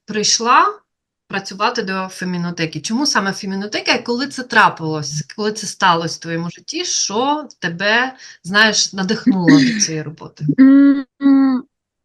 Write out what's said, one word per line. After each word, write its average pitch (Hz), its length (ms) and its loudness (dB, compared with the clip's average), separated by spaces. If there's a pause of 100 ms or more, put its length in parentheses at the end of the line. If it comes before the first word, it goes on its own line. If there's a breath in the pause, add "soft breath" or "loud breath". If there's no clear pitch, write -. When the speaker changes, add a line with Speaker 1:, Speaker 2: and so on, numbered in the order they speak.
Speaker 1:
прийшла 240 720 0 (480)
працювати 208 540 -4
до 190 260 -6
Фемінотеки? 175 760 -6
Чому 240 240 -2
саме 196 280 0
Фемінотека 208 580 -6
і 262 120 -2
коли 247 240 -4
це 262 160 -10
трапилось, 156 840 0 (100)
коли 214 160 -4
це 214 160 -8
сталося 170 500 -2
в - 40 -20
твоєму 165 280 -6
житті, - 360 -10
що 277 640 -4 (120)
тебе, 208 540 -2 (300 loud breath)
знаєш, 208 500 0
надихнуло 196 680 4
до 233 200 2
цієї 160 240 -4
роботи? 151 420 -12 (140)
Speaker 2:
М, 277 460 6 (160)
м, 269 420 4 (420)